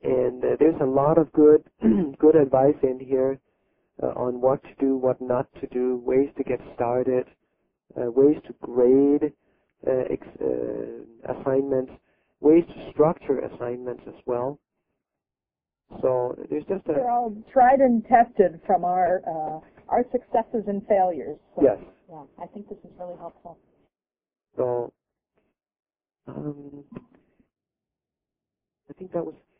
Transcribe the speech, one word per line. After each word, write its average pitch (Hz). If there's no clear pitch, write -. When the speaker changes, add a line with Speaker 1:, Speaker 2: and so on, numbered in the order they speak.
Speaker 1:
And, 127
uh, 123
there's 160
a 143
lot 139
of 156
good, 151
<clears throat> 196
good 160
advice 135
in 131
here, 135
uh, 127
on 123
what 131
to -
do, 135
what 127
not 127
to 135
do, 127
ways 131
to 139
get 123
started, 127
uh, 123
ways 143
to -
grade, 139
uh, 127
ex-, -
uh, 117
assignments, 135
ways 160
to -
structure 147
assignments 123
as 120
well. 127
So 127
there's 151
just 190
a 165
Speaker 2:
They're 247
all 240
tried 254
and 240
tested 190
from 180
our, 180
uh, 156
our 240
successes 233
and 202
failures. 180
So, 147
Speaker 1:
Yes. 110
Speaker 2:
yeah, 156
I 175
think 208
this 202
is 175
really 180
helpful. 170
Speaker 1:
So, 123
um, 143
I -
think 185
that 170
was 156